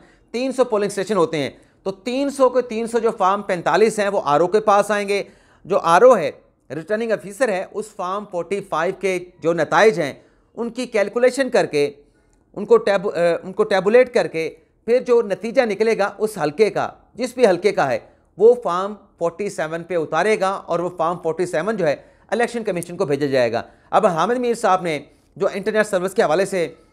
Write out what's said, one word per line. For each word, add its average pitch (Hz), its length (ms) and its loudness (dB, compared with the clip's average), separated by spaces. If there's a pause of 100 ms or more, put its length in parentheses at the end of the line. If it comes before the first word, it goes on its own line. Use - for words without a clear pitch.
(340)
तीन 254 180 -2
सौ 254 120 2
पोलिंग 208 280 -2
स्टेशन 202 240 -4
होते 175 220 0
हैं। 135 240 -6 (240)
तो 190 60 -6
तीन 247 380 -4
सौ 269 200 2
के 247 120 0
तीन 226 260 -4
सौ 233 120 -2
जो 226 120 0
फॉर्म 202 300 0
पैंतालीस 190 580 0
हैं, 202 100 0
वो 196 100 -2
आरओ 147 280 2
के 208 120 2
पास 202 320 2
आएंगे। 202 360 -2 (400)
जो 170 80 0
आरओ 190 380 6
है, 156 280 -4 (300)
रिटर्निंग 214 400 -4
ऑफिसर 196 380 -2
है, 190 160 -2
उस - 300 -12
फॉर्म 196 300 -6
फ़ोर्टी 185 360 -6
फ़ाइव 180 400 -2
के 185 180 -2 (240)
जो 160 100 2
नतीजे 170 500 4
हैं, 135 220 -10 (300)
उनकी 233 300 -8
कैलकुलेशन 240 640 0
करके, 147 460 0 (600)
उनको 208 220 4
टैब-, 202 360 0
अ, 170 320 0
उनको 190 180 -2
टैबुलेट 214 460 4
करके, 160 400 -2 (360)
फिर 240 180 2
जो 240 180 2
नतीजा 214 440 0
निकलेगा 202 540 0
उस - 180 -4
हलके 151 320 2
का, 135 240 -4 (240)
जिस 247 180 -6
भी 247 100 2
हलके 185 260 4
का 170 140 0
है, 123 240 -4 (300)
वो 240 240 6
फॉर्म 196 340 -4 (220)
फ़ोर्टी 170 300 -4
सेवन 165 340 -6
पे 175 120 -6
उतारेगा 175 560 0
और 170 300 -4
वो 175 160 -6
फॉर्म 170 200 -2
फ़ोर्टी 165 280 -4
सेवन 180 320 -2
जो 190 80 0
है, 143 200 -2 (280)
इलेक्शन 226 300 -2
कमीशन 175 320 -6
को 180 100 -2
भेजा 143 220 -2
जाएगा। 120 380 0 (260)
अब 185 140 2
हामिद 185 320 0
मीर 247 180 -2
साहब 185 280 0
ने 156 220 -4 (320)
जो 170 120 0
इंटरनेट 196 360 -2
सर्विस 185 280 -2
के 226 100 2
हवाले 170 220 2
से 180 320 -4 (160)